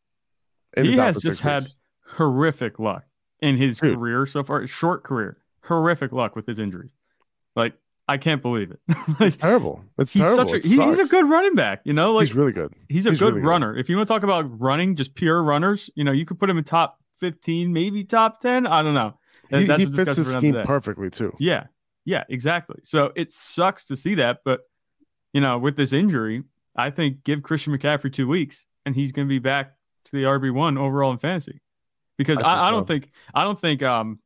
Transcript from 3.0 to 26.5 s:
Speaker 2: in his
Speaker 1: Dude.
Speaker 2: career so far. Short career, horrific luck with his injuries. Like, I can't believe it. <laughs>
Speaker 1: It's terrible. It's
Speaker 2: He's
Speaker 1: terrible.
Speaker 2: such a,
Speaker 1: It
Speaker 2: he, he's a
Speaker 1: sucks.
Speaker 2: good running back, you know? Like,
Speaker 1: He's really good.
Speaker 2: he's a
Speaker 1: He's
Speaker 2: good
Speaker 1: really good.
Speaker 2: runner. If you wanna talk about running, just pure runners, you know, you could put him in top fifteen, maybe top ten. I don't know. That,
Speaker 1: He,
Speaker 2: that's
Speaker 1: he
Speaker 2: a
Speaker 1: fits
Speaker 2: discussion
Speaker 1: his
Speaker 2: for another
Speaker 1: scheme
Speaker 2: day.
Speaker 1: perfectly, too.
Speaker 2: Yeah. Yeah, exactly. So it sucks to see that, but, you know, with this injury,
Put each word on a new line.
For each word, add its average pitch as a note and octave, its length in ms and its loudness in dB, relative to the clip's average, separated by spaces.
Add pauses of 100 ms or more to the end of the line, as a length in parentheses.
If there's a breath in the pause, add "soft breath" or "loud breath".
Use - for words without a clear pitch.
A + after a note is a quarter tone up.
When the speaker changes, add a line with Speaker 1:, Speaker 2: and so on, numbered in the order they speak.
Speaker 2:
in C#3+ 160 2
his B2 220 0
Speaker 1:
Dude. C3+ 180 2
Speaker 2:
career A#2+ 300 -2
so C#3+ 160 -6
far. C#3 240 -4
Short - 380 -4
career, A2+ 340 -6 (240)
horrific D#3+ 500 -2
luck B2 240 -4
with A2 100 -10
his A2 120 -8
injuries. F#2+ 320 -8 (640)
Like, A#2 200 0 (340)
I C#3 100 0
can't D3 240 0
believe A2+ 300 -2
it. - 120 -20
<laughs> D#3 360 -2
Speaker 1:
It's G3 180 4
terrible. F3 440 0 (140)
It's C3+ 160 -2
Speaker 2:
He's G3+ 100 4
Speaker 1:
terrible. A#3 220 4
Speaker 2:
such - 80 0
a, A#3+ 40 0
Speaker 1:
It E3+ 80 -2
Speaker 2:
he, E3 60 2
he's C4 100 6
a D#4 160 4
Speaker 1:
sucks. F#4 140 2
Speaker 2:
good F4+ 200 6
running F4+ 240 4
back, A2 300 0
you D3 100 -2
know? F3 180 4
Like, G#3+ 140 4
Speaker 1:
He's A2+ 100 -6
really C#3 160 4
good. E2 200 -6 (160)
Speaker 2:
he's F3+ 180 0
a A3+ 40 4
Speaker 1:
He's D#3+ 80 2
Speaker 2:
good G#3 100 4
Speaker 1:
really F#3 120 0
good. C3+ 80 0
Speaker 2:
runner. C3+ 280 2
If B2 120 -4
you E3+ 80 0
wanna G#3+ 100 0
talk A3 160 0
about D#3+ 380 -2
running, D#3+ 360 0
just C3+ 180 -6
pure E3 280 2
runners, E3 520 0
you D3 100 -2
know, C#3 80 2
you D3+ 140 0
could F3 120 -10
put G3 120 0
him F3 80 0
in D#3 60 -2
top E3 360 0 (180)
fifteen, F3 540 -4
maybe G3 320 -2
top A3+ 360 0
ten. B3 260 0
I D#3 160 2
don't D3+ 120 0
know. A2+ 240 -2 (320 soft breath)
That, C3+ 120 2
Speaker 1:
He, G3+ 40 4
Speaker 2:
that's D3+ 120 2
Speaker 1:
he F#3+ 60 4
Speaker 2:
a - 20 2
Speaker 1:
fits C#3+ 100 -4
Speaker 2:
discussion D#3+ 280 0
Speaker 1:
his - 20 0
Speaker 2:
for B2+ 60 -2
another B2+ 80 -2
Speaker 1:
scheme D3 140 2
Speaker 2:
day. A#2 100 -2
Speaker 1:
perfectly, G#2 460 -4
too. - 280 -6
Speaker 2:
Yeah. D#3 280 -2 (380)
Yeah, - 240 -4
exactly. D3+ 540 -6
So D3 340 0
it E3+ 160 -6
sucks - 540 -4
to C3+ 100 -8
see G3 200 -4
that, B2 280 0
but, B2+ 160 0 (720)
you C#3 80 0
know, C3 180 2
with C#3 180 -2
this C#3 160 0
injury, C3+ 500 0 (340)